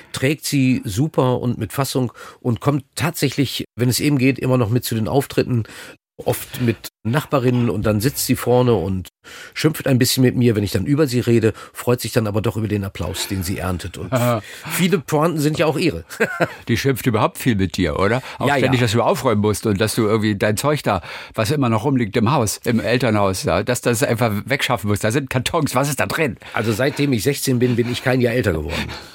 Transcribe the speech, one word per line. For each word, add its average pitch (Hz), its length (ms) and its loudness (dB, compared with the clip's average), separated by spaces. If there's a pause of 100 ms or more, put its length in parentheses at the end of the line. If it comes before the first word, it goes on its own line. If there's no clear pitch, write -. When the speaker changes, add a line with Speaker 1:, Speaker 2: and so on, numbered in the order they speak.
(120)
Speaker 1:
trägt - 320 -2
sie 131 400 2
super 127 560 0
und 120 160 -2
mit 110 160 -6
Fassung 131 400 -2 (280)
und 120 200 -2
kommt 147 240 0 (100)
tatsächlich, - 720 -2 (100)
wenn 120 140 0
es 120 100 2
eben 147 200 2
geht, 127 200 2
immer 127 200 2
noch 110 100 2
mit 123 160 0
zu - 100 -4
den 110 140 0
Auftritten, 127 560 0 (600)
oft - 360 -4
mit 113 280 0 (160)
Nachbarinnen 123 640 2
und 104 160 -2
dann 107 140 2
sitzt 131 260 -2
sie 131 80 2
vorne 123 400 4
und 92 320 -2 (480)
schimpft - 320 0
ein 131 140 4
bisschen 127 240 4
mit 123 100 4
mir. 120 220 4
Wenn 104 80 2
ich 98 80 -2
dann 98 120 0
über 143 220 2
sie 123 140 0
rede, 110 320 2 (200)
freut - 280 -2
sich 113 100 -6
dann 110 160 0
aber 104 160 0
doch 113 140 -2
über 110 100 -2
den 101 160 -2
Applaus, 92 460 -6
den 95 160 -4
sie 95 140 -4
erntet. 90 400 -6
Und 101 140 -10
Speaker 2:
Aha. 120 300 0 (260)
Speaker 1:
viele 180 300 0
Pointen 156 400 0
sind 151 220 2
ja 156 60 2
auch 143 120 2
ihre. 107 260 0 (320)
<laughs> - 300 -4
Speaker 2:
Die 117 100 2
schimpft 135 300 -2
überhaupt 107 320 2
viel 123 160 2
mit 95 220 0
dir, 85 240 0
oder? 110 200 2 (200)
Auch 120 80 0
Speaker 1:
Ja, 143 100 2
Speaker 2:
ständig, 131 220 2
Speaker 1:
ja. 123 60 2
Speaker 2:
dass 104 80 0
du 117 80 4
aufräumen 123 380 2
musst 104 240 0
und 104 160 2
dass 110 140 0
du 110 120 2
irgendwie 107 280 2
dein 107 220 0
Zeug 147 260 0
da, 101 200 0 (320)
was 113 180 0
immer 139 160 2
noch 113 160 2
rumliegt 127 320 0
im 117 160 2
Haus, 120 320 0
im 117 160 2
Elternhaus, 104 640 2
ja, 92 180 2
dass - 180 -2
das 120 220 0
einfach 117 300 2 (120)
wegschaffen 120 460 -2
musst. 104 140 0
Da 107 80 0
sind 139 180 -2
Kartons, 131 460 -2
was 139 120 2
ist 147 120 -2
da 101 60 0
drin? 139 300 -2 (160)
Speaker 1:
Also 113 200 0
seitdem 139 400 0
ich 113 100 0
sechzehn 135 380 0
bin, 123 160 2
bin 120 160 0
ich - 100 -6
kein 127 180 2
Jahr 120 140 2
älter 110 200 2
geworden. 76 360 -4 (240)